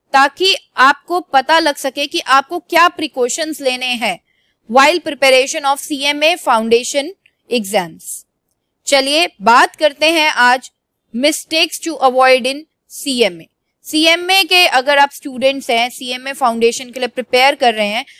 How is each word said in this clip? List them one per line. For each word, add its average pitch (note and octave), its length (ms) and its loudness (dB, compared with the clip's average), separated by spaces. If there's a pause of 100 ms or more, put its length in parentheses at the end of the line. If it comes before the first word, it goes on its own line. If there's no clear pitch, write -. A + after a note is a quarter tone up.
(120)
ताकि C#4+ 420 2 (220)
आपको C#4+ 440 2
पता D#4 380 0
लग D4+ 180 0
सके C#4+ 300 -6
कि E4 140 -6
आपको C#4 380 0
क्या E4+ 300 2
प्रिकॉशंस D#4 720 -6
लेने B3+ 260 -4
हैं A3+ 320 -4 (520)
while C#4+ 300 4
preparation C4+ 640 0
of C#4 140 -2
C D4 260 -8
M D4 160 -4
A D#4 160 2
foundation A#3+ 680 0 (440)
exams। F#3+ 560 -4 (800)
चलिए C#4+ 420 0 (140)
बात A#3 340 4
करते D4 300 0
हैं D#4 240 0
आज B3 400 0 (440)
mistakes D#4+ 720 -2
to D#4+ 160 -8
avoid B3+ 460 4
in C4+ 140 -6 (320)
C C#4 300 -8
M F3+ 180 -2
A। D#3+ 60 -20 (400)
सीएमए F4 580 0
के F4+ 220 2
अगर C4+ 320 2
आप C#4+ 120 4
स्टूडेंट्स C4+ 600 -4
हैं, A#3 200 0
सीएमए B3+ 420 -10
फाउंडेशन A#3+ 580 -2
के B3+ 100 -12
लिए B3 80 -4
प्रिपेयर B3+ 460 0
कर A#3+ 200 0
रहे G#3+ 120 -2
हैं, A3 180 -6 (160)